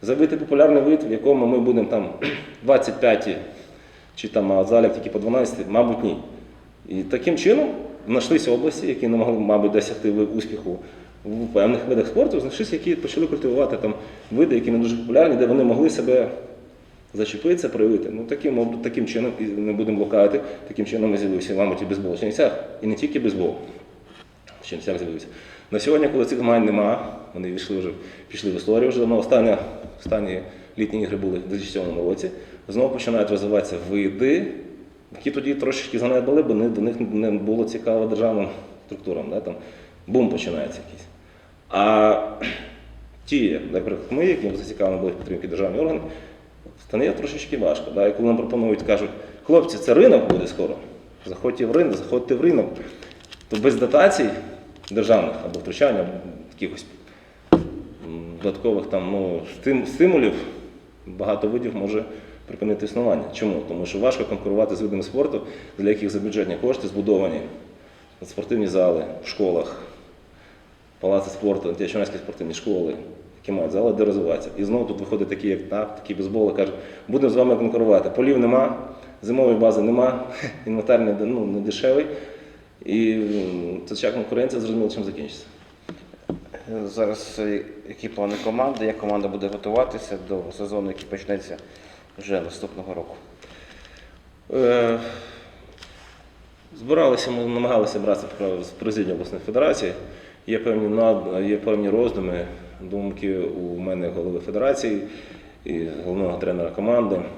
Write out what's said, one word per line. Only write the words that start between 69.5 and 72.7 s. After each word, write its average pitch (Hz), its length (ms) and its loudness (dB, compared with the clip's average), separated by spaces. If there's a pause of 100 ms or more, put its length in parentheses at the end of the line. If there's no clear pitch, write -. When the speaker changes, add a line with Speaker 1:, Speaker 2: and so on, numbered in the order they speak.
Speaker 1:
палаци 95 300 0
спорту, 98 400 -2
античернецькі 90 480 -4
спортивні 82 360 -10
школи, 87 400 -2 (480)